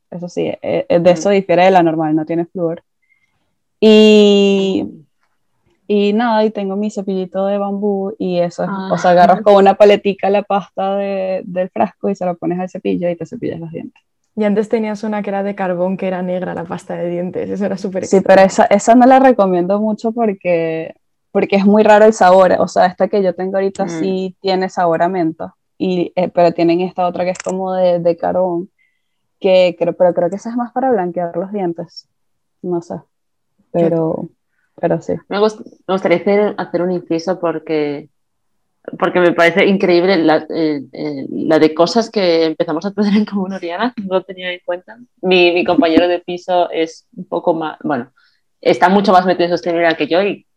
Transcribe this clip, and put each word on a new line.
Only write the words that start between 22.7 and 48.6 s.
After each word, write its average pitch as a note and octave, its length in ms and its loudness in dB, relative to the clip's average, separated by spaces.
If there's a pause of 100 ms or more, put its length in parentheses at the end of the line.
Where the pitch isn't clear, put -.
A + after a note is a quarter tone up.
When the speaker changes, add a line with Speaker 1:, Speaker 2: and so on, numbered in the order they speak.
Speaker 1:
esta F#3+ 220 -2
que G3+ 160 -2
yo F3+ 100 0
tengo F#3+ 240 -6
ahorita G3 280 -4
Speaker 2:
Mm. F3+ 40 -8
Speaker 1:
sí F#3 520 -6
tiene F#3 280 -2
sabor E3+ 320 0
a F3 80 0
menta, F#3 460 -6 (220)
y, F3+ 380 -2
eh, F#3 140 -2
pero E3+ 240 2
tienen E3+ 280 0
esta F#3 260 -4
otra F3+ 180 -6
que F3+ 60 -2
es F3+ 80 -8
como F#3 340 -6
de, F3+ 260 2
de E3+ 180 0
carbón, F3+ 520 -4 (680)
que F#3 380 2
creo, E3+ 160 -2
pero F3 200 2
creo F3 160 -2
que G3 80 -8
esa A#3 120 -12
es A#3 60 -8
más A#3+ 160 -6
para C4 200 -2
blanquear F3 460 -4
los F#3+ 140 -6
dientes, E3+ 560 -8 (540)
no F3 200 -4
sé, E3+ 140 -12 (760)
pero, E3 580 -2 (500)
pero E3 220 -2
sí. F3+ 120 -8 (160)
Speaker 2:
Me G3 100 -4
gust-, G#3+ 220 -2 (260)
me F#3 60 -2
gustaría F#3+ 240 0
hacer, G3+ 400 0
hacer F3 240 -6
un F3+ 120 -2
inciso E3+ 460 -4
porque, D#3 680 -4 (920)
porque F3+ 220 -2
me F3 140 2
parece E3+ 320 2
increíble F#3 520 2
la, D#3 320 0
eh, D3+ 340 -4 (100)
eh, D3 360 -10
la - 300 0
de D#3 140 4
cosas A3 360 0
que E3+ 360 0
empezamos D#3+ 400 -4
a G3 80 -8
tener G3+ 200 -2
en G#3+ 120 2
común, G3 260 -6
Oriana, F#3+ 460 -6
no F#3+ 220 -4
lo F3+ 40 -6
tenía F#3 300 -10
en F3+ 100 -14
cuenta. F#3 340 -10 (240)
Mi, F3+ 300 4
mi E3+ 140 0
compañero E3+ 420 2
de F3 120 0
piso F3 520 -4
es D#3+ 340 -6 (120)
un F#3 80 -14
poco F3 280 -2
más, D#3+ 300 -8
bueno, C#3 280 -6 (500)